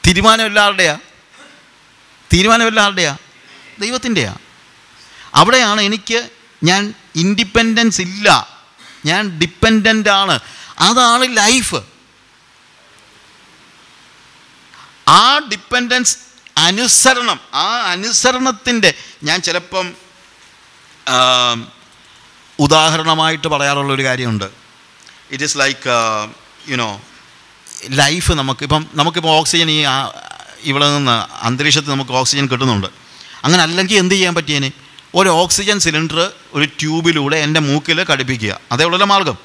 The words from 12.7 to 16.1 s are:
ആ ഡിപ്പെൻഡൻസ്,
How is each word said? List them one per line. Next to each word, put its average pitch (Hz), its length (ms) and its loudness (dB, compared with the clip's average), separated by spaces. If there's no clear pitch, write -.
ആ 175 160 6
ഡിപ്പെൻഡൻസ്, 240 640 -2